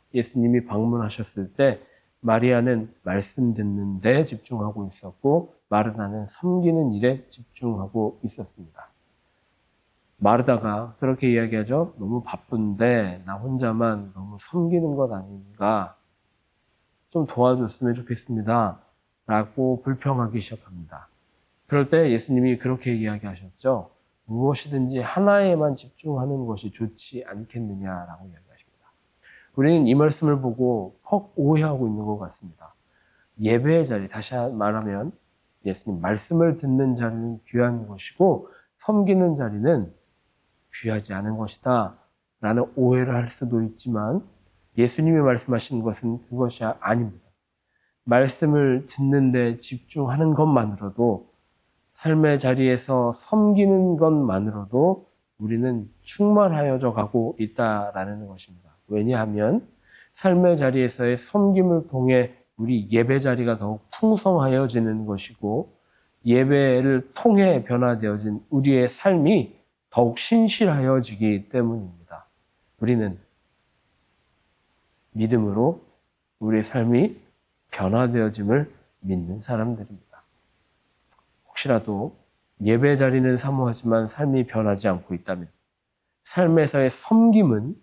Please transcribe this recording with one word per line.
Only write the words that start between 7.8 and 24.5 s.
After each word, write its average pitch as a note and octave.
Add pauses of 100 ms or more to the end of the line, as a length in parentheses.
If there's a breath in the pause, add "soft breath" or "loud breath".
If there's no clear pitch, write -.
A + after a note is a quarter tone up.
있었습니다. F#2+ (1300)
마르다가 A2+
그렇게 C3
이야기하죠. A2+
"너무 A2+
바쁜데 G#2+
나 F#2+
혼자만 A2+
너무 G2
섬기는 E3+
것 C3+
아닌가? G2+ (1120)
좀 D#3+
도와줬으면 B2
좋겠습니다." A#2 (460)
라고 B2
불평하기 B2
시작합니다. E2+ (600)
그럴 C#3+
때 D#3+
예수님이 B2+
그렇게 B2+
이야기하셨죠. G#2 (360)
"무엇이든지 C3